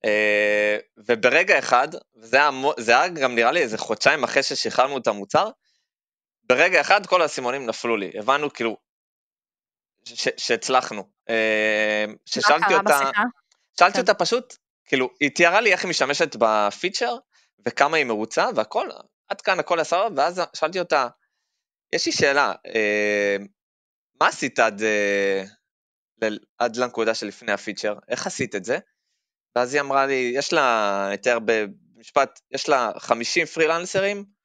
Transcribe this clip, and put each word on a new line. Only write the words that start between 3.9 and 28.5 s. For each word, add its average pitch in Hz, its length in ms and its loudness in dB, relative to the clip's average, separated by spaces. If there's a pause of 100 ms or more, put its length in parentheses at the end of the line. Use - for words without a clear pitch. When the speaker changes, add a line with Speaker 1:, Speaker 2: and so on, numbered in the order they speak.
Speaker 1:
אחרי 139 180 0
ששחררנו 135 560 -2
את - 80 -4
המוצר, 117 440 -2 (1000)
ברגע 160 320 4
אחד 190 260 2
כל 180 160 2
האסימונים 135 440 -4
נפלו 113 300 -4
לי, 95 220 -6
הבנו 135 340 0
כאילו 113 240 -4 (1300)
ש-, - 320 -6
שהצלחנו, 117 720 -2 (200)
אה, 107 800 0
Speaker 2:
מה 110 60 -12 (120)
Speaker 1:
ששאלתי 170 420 2
Speaker 2:
קרה 185 100 4
Speaker 1:
אותה, 202 220 4
Speaker 2:
בשיחה? 170 220 0 (560)
Speaker 1:
שאלתי 190 160 6
Speaker 2:
כן. 262 60 2
Speaker 1:
אותה 202 140 2
פשוט, 226 420 -4 (280)
כאילו, 127 260 0 (100)
היא 143 140 0
תיארה 175 260 4
לי 220 120 2
איך 175 120 0
היא 180 60 -4
משתמשת 143 480 0
בפיצ'ר, 113 800 0 (500)
וכמה 143 300 2
היא 147 80 2
מרוצה, 117 500 -2
והכל, 160 340 -4 (400)
עד 196 120 -8
כאן 185 200 -2
הכל 170 180 -2
היה 156 60 0
סבבה, 190 320 -2
ואז 175 260 -2 (120)
שאלתי 170 240 -4
אותה, 147 300 0 (840)
"יש - 140 -2
לי 330 60 -2
שאלה, 139 400 2 (140)
אה, 104 680 0 (840)
מה 170 80 4
עשית - 300 -4
עד, 110 240 2
אה, 101 600 0 (800)
ל-, 107 160 -2 (200)
עד 117 180 -2
לנקודה 117 380 -2
שלפני 107 380 -6
הפיצ'ר? 104 420 -6 (140)
איך 120 180 -6
עשית 135 280 -6